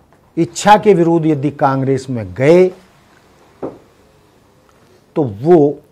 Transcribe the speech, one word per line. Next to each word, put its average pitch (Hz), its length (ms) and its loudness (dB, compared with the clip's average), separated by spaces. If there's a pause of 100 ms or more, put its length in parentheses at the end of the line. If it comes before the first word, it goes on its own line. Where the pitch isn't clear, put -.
(380)
इच्छा 196 400 0
के 214 160 2
विरुद्ध 170 320 0
यदि 151 260 -2
कांग्रेस 135 580 -4
में 107 240 -10
गए 160 340 2 (2500)
तो 160 80 -2
वो 131 340 0 (340)